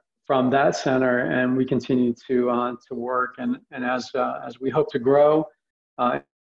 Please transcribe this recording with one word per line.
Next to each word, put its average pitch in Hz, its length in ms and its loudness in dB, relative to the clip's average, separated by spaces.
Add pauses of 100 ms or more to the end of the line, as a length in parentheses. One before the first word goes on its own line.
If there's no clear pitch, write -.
(260)
from 127 240 2
that 143 260 2
center, 131 440 0
and 127 360 0
we 127 80 2
continue 123 500 0 (120)
to, 123 240 0
uh, 123 240 -2 (120)
to 135 80 -14
work. 123 440 -4
And, 127 180 -2 (140)
and 135 120 -10
as, 123 320 -4
uh, 127 320 -4
as 123 140 -14
we 131 80 -4
hope 147 240 0
to 139 60 -2
grow, 147 480 4 (500)
uh, 123 220 0 (360)